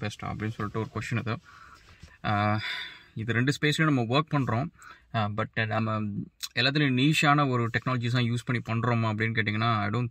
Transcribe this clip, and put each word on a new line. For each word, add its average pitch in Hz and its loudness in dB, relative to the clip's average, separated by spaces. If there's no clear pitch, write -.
பெஸ்ட்டா 104 -8
அப்படின்னு 104 -6
சொல்லிட்டு 110 -6
ஒரு 104 -4
கொஸ்டின் 110 -4
இது. 110 -4
ஆ, 104 2
இது 113 -4
ரெண்டு 123 2
ஸ்பேஸ்லயும் 151 2
நம்ம 127 4
ஒர்க் 127 0
பண்றோம். 131 0
ஆ, 110 0
but 110 -4
நம்ம 110 0
எல்லாத்துலயும் 139 2
நீஷான 147 4
ஒரு 120 0
technologies 120 -2
தான் 123 2
யூஸ் 120 0
பண்ணி 120 -2
பண்றோமா 117 2
அப்படின்னு 110 0
கேட்டிங்கன்னா, 110 0
I 104 -2
don't 120 -2